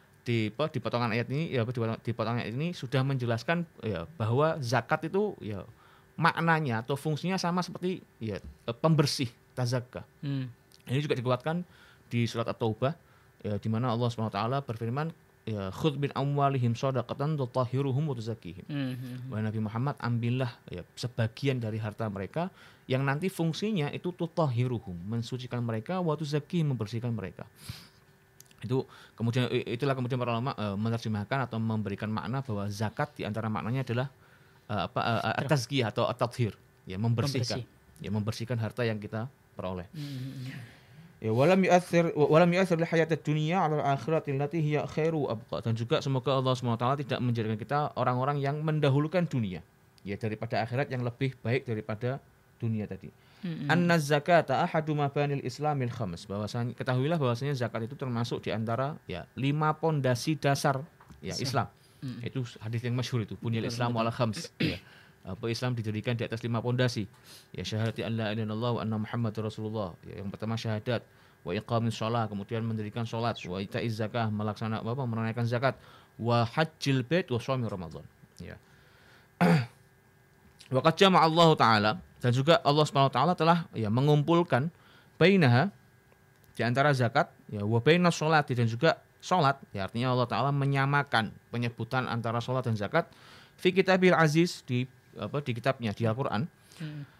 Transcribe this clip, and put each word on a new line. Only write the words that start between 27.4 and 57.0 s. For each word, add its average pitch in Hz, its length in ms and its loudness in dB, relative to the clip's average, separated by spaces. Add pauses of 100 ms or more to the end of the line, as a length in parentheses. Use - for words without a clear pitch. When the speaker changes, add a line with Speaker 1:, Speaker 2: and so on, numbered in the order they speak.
Speaker 1:
Itu 120 300 -2 (260)
kemudian, 120 340 0
i-, - 220 -2
itulah 135 240 0
kemudian 127 220 -2
para 120 160 -2
ulama, 117 220 -2
eh, 104 200 -4
menerjemahkan 113 720 -2
atau 110 120 -6
memberikan 107 500 -2
makna 110 320 -4
bahwa 101 260 -6
zakat 107 480 -4
di - 80 -8
antara 107 240 -4
maknanya 110 360 -4
adalah, 123 240 -2 (600)
eh, 104 160 -2
apa, - 180 -2
eh, - 60 0
eh, 113 140 2
Speaker 2:
Ter- - 240 -2
Speaker 1:
at-tazkiyah 135 440 0
atau 113 180 0
at-tathhir, 117 480 -2 (280)
ya, 92 140 -10
membersihkan. 117 640 0
Speaker 2:
Membersih. - 140 -12 (220)
Speaker 1:
Ya, - 140 -8
membersihkan 117 480 -4
harta 113 240 -4
yang 110 160 0
kita 110 280 -8 (280)
peroleh. 92 360 -6
Speaker 2:
Mhm. 131 840 -10 (420)
Speaker 1:
Ya, 110 160 -4
walam 156 260 6
yu'athir, 175 540 4
wa-, 147 160 4
walam 170 240 6
yu'athir 175 240 2
li 165 80 2
hayatid 160 400 0
dunya 156 320 0
'ala 151 260 2
al-akhirati 151 480 0
allati 143 300 -2
hiya 147 240 2
khairu 156 400 0
wa - 80 -2
abqa. 110 320 -6
Dan 113 80 0
juga 117 260 0
semoga 135 320 -2
Allah 131 220 2
Subhanahu 120 240 0
wa 120 60 -4
taala 131 140 2
tidak 131 220 -4
menjadikan 113 380 0
kita 123 220 -2 (180)
orang-orang 123 420 0
yang 139 220 -2
mendahulukan 151 640 2
dunia, 104 400 -2 (360)
ya, 98 140 -6
daripada 110 460 -4
akhirat 120 260 -2
yang 127 140 -4
lebih 123 400 -2
baik 127 240 0
daripada 113 560 -4 (360)
dunia 110 280 -2
tadi. 92 240 -10 (300)
Speaker 2:
Mhm. 160 300 -6
Speaker 1:
Anna 170 280 4
zakata 147 640 4
ahadu 156 320 0
mabanil 143 480 0
Islamil 139 480 -2
khams. 98 360 -6
Bahwasanya, 107 480 -4
ketahuilah 131 440 0